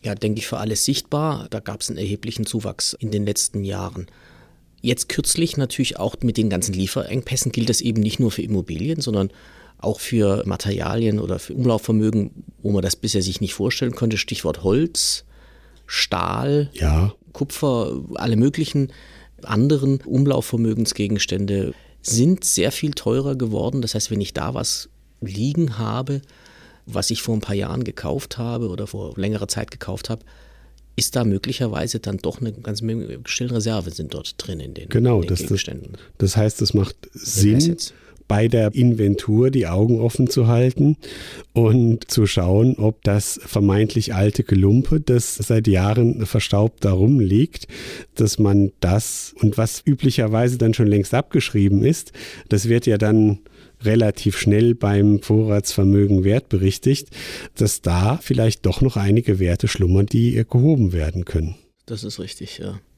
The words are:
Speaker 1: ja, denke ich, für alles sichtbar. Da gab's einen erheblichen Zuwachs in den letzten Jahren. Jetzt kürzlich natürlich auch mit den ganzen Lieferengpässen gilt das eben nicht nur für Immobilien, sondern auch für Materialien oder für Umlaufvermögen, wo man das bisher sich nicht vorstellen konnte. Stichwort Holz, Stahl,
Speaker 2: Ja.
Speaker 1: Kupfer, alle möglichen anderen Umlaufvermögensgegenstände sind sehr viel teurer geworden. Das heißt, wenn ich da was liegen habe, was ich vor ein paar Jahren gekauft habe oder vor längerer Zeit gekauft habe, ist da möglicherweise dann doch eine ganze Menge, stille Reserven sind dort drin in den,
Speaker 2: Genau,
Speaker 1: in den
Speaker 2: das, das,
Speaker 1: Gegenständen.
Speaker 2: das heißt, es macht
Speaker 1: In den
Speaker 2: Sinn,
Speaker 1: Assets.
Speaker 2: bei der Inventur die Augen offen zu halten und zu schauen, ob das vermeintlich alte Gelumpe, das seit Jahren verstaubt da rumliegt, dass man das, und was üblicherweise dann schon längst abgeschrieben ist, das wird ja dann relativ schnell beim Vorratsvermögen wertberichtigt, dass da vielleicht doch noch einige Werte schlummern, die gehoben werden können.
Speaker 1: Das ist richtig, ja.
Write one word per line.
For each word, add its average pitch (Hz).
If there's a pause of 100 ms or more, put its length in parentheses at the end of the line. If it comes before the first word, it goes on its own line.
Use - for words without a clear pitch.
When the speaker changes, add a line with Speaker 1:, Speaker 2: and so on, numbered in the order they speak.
Speaker 1:
ja, 104
denke 107
ich, -
für 120
alles 107
sichtbar. 147
Da 110
gab's 101
einen -
erheblichen 104
Zuwachs 104
in 113
den 104
letzten 104
Jahren. 92 (760)
Jetzt -
kürzlich -
natürlich 131
auch 98
mit 117
den 110
ganzen 92
Lieferengpässen 120
gilt 113
das 117
eben 113
nicht 107
nur 120
für -
Immobilien, 104
sondern 104 (460)
auch -
für 104
Materialien 104
oder 92
für -
Umlaufvermögen, 110 (320)
wo 107
man 98
das 92
bisher 107
sich 92
nicht 98
vorstellen 120
konnte. 110
Stichwort -
Holz, 139 (600)
Stahl, 127
Speaker 2:
Ja. 80 (200)
Speaker 1:
Kupfer, 120 (140)
alle 113
möglichen 139 (500)
anderen 135
Umlaufvermögensgegenstände 107 (280)
sind 135
sehr -
viel 151
teurer 135
geworden. 123
Das 113
heißt, 107
wenn 104
ich -
da 76
was - (320)
liegen 120
habe, 127 (640)
was 95
ich -
vor 113
ein 104
paar 101
Jahren 110
gekauft -
habe 117
oder 95
vor 98
längerer 101
Zeit -
gekauft -
habe, 113 (720)
ist -
da 120
möglicherweise 110
dann 98
doch -
eine 110
ganze 113
Menge, 113
stille 123
Reserven 104
sind -
dort -
drin 82
in -
den, -
Speaker 2:
Genau, 120
Speaker 1:
in 92
den 82
Speaker 2:
das, 92
das, -
Speaker 1:
Gegenständen. 90 (200)
Speaker 2:
das 98
heißt, 107
es -
macht 101 (120)
Speaker 1:
In -
den -
Speaker 2:
Sinn, 101
Speaker 1:
Assets. 165 (360)
Speaker 2:
bei 107
der 110
Inventur 113
die 123
Augen 110
offen 120
zu 120
halten 127 (580)
und 117
zu 107
schauen, 101
ob 110
das 104
vermeintlich 104
alte 101
Gelumpe, 107
das 123
seit 110
Jahren 107
verstaubt 107
da 98
rumliegt, 107 (460)
dass -
man 101
das, -
und 107
was -
üblicherweise 123
dann 117
schon 110
längst 101
abgeschrieben 101
ist, - (340)
das 104
wird 117
ja 110
dann 107 (440)
relativ 107
schnell 110
beim 101
Vorratsvermögen 101
wertberichtigt, 98 (460)
dass -
da 90
vielleicht 113
doch -
noch 135
einige 101
Werte 87
schlummern, 95
die 117 (160)
gehoben 123
werden 87
können. 80 (300)
Speaker 1:
Das 110
ist 104
richtig, -
ja. 98 (180)